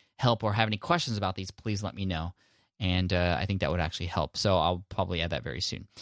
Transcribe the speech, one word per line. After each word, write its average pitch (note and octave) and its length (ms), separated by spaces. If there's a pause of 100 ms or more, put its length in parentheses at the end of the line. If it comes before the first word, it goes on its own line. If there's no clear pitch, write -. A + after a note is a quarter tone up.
(200)
help A#2+ 240
or G#2 80
have A2 160
any G#2+ 80
questions D#3 400
about G2 180
these, F#2+ 160
please G#2 320
let G2+ 140
me G2 100
know." E2+ 260 (460)
And, F#2 340
uh, F2 240
I D2 100
think F#2+ 140
that D#2 120
would F2 80
actually E2 260
help. - 300
So G2 200
I'll F2+ 320
probably F2+ 320
add E2+ 100
that B1+ 120
very B1 180
soon. - 280 (140)